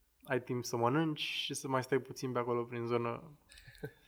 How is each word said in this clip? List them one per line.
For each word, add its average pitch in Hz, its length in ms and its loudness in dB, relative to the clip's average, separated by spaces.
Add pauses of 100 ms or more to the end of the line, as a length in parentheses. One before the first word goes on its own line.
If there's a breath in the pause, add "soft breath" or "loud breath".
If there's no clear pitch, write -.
(240)
ai 127 180 0
timp 123 220 -4
să - 120 -2
mănânci 147 440 4
și - 340 -2
să 143 140 -6
mai 131 140 2
stai 135 160 4
puțin 127 340 -4
pe 123 60 2
acolo 120 260 2
prin 117 220 -4
zonă. 117 360 0 (840 soft breath)